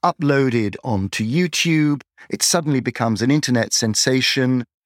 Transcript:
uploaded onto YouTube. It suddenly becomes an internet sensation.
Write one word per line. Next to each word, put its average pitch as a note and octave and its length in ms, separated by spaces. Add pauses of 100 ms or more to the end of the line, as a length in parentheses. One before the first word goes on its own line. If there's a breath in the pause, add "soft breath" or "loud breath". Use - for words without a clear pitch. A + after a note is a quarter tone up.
uploaded C3+ 800
onto G2+ 440
YouTube. D3+ 800 (260 loud breath)
It - 120
suddenly C#3+ 380
becomes A2+ 420
an A#2+ 80
internet B2+ 440
sensation. B2+ 920 (220)